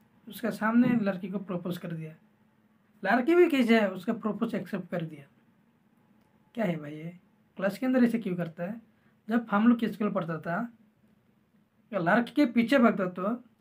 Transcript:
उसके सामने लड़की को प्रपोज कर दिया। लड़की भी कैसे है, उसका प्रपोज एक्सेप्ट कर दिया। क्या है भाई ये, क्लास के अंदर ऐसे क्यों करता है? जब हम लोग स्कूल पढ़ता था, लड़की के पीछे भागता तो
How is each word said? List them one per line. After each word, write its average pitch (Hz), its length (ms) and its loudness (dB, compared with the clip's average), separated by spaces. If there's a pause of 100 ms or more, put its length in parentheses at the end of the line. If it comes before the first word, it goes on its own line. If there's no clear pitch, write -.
(280)
उसके 220 240 -8
सामने 233 540 2
लड़की 190 220 -4
को 190 100 -6
प्रपोज 180 400 -6
कर - 100 -12
दिया। 160 240 -10 (1000)
लड़की 254 240 4
भी 349 140 8
कैसे 233 300 4
है, 208 80 2
उसका 185 260 -4
प्रपोज 214 420 -4
एक्सेप्ट 185 360 -8
कर 175 100 -4
दिया। 156 220 -12 (1300)
क्या 226 100 -2
है 175 100 0
भाई 147 160 -12
ये, 156 220 -12 (440)
क्लास 196 200 -2
के - 80 -4
अंदर 254 180 4
ऐसे 226 140 2
क्यों 180 180 -4
करता 170 280 -6
है? 202 120 -8 (540)
जब 233 220 0
हम 214 160 4
लोग 233 240 2
स्कूल 208 180 -2
पढ़ता 170 280 -4
था, 180 360 -6 (1200)
लड़की 196 380 0
के 294 140 4
पीछे 240 320 2
भागता 202 280 4
तो 185 380 -6 (180)